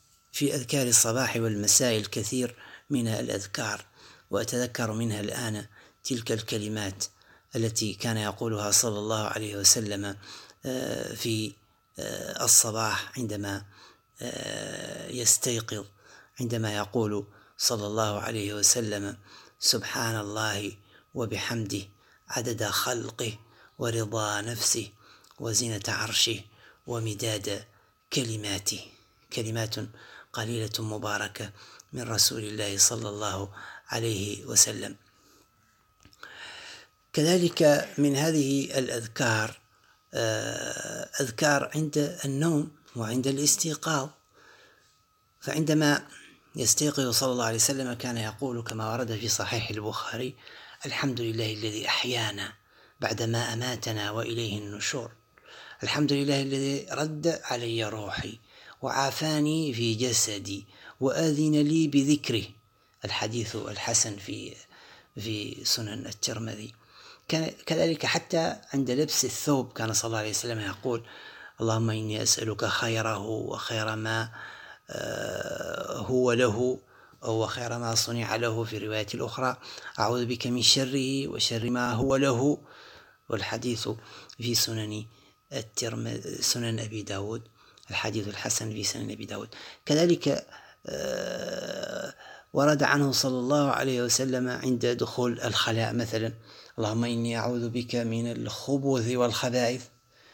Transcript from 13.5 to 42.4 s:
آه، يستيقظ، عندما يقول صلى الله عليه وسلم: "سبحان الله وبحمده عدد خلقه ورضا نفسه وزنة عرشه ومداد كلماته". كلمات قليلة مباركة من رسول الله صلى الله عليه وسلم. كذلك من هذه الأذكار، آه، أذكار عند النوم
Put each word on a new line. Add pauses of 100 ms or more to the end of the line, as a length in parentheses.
آه،
يستيقظ، (560)
عندما
يقول (320)
صلى
الله
عليه
وسلم: (440)
"سبحان
الله (420)
وبحمده (460)
عدد
خلقه (400)
ورضا
نفسه (520)
وزنة
عرشه (460)
ومداد (480)
كلماته". (520)
كلمات (580)
قليلة
مباركة (420)
من
رسول
الله
صلى
الله (360)
عليه
وسلم. (2250)
كذلك (100)
من
هذه
الأذكار، (540)
آه، (100)
أذكار
عند
النوم (260)